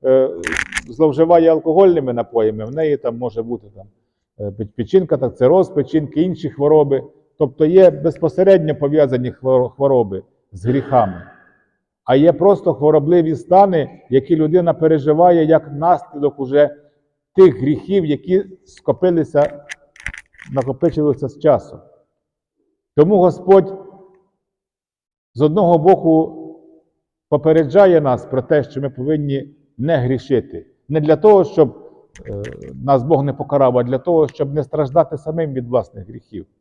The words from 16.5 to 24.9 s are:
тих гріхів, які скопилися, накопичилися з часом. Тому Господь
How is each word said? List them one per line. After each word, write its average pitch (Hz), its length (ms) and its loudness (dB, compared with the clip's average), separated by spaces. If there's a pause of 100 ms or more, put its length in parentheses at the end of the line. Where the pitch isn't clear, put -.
тих 180 260 6
гріхів, 165 440 -2
які 180 400 -2 (200)
скопилися, - 1000 -2 (880)
накопичилися 139 760 -4
з - 100 -16
часом. - 420 -2 (1160)
Тому 180 220 4
Господь 180 600 2 (1600)